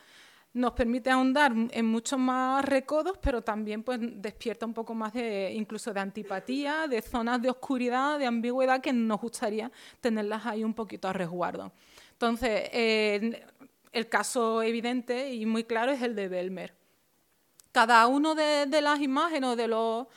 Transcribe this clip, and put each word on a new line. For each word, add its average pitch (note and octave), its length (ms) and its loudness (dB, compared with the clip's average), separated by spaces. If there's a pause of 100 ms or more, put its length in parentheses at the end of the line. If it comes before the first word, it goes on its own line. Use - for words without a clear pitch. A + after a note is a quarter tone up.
(540)
nos A#3+ 180 2
permite B3 380 0
ahondar C4 420 4
en A3+ 320 0
muchos A3+ 340 0
más C4 460 2
recodos, D4 560 0
pero B3 220 -2
también, G#3+ 400 -4
pues, B3+ 180 -4
despierta G#3+ 640 -8
un A3+ 80 -6
poco A3+ 220 -8
más G#3+ 180 -4
de, G#3+ 400 -4
incluso A3 400 -6
de G3 80 -2
antipatía, B3 880 -4
de A3+ 140 0
zonas A#3+ 400 -2
de B3+ 80 2
oscuridad, B3+ 680 -2
de C#4 60 0
ambigüedad B3 560 2
que C#4 140 0
nos A3 260 2
gustaría A3+ 500 -4 (300)
tenerlas G#3+ 460 -2
ahí A3 180 -4
un A3 80 -2
poquito G3+ 360 -6
a F#3+ 40 -2
resguardo. F3+ 580 -4 (420)
Entonces, A#3 600 0
eh, A3 720 0 (480)
el A3+ 160 -4
caso A3+ 540 0
evidente A#3+ 720 -2
y A3 100 -6
muy A3+ 200 0
claro A#3 280 0
es C4 80 -2
el A#3+ 140 -2
de G3 140 -4
Belmer. F3+ 460 -6 (960)
Cada A#3 360 8
uno D4 280 4
de, D4+ 300 2
de D4 160 2
las D4 200 2
imágenes C#4+ 500 0
o A#3 60 -2
de A#3 120 0
los, A3+ 380 0 (100)